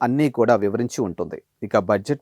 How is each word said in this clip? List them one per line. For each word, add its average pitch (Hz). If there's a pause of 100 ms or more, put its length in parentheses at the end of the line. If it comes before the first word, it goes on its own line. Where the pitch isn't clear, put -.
అన్నీ 131
కూడా 117
వివరించి 113
ఉంటుంది. 87 (200)
ఇక 110
బడ్జెట్ 101